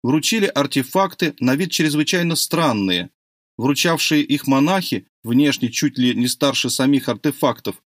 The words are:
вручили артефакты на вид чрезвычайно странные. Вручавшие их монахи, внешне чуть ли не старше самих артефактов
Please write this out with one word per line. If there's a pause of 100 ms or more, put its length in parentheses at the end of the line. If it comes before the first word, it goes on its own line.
вручили
артефакты
на
вид
чрезвычайно
странные. (480)
Вручавшие
их
монахи, (160)
внешне
чуть
ли
не
старше
самих
артефактов (120)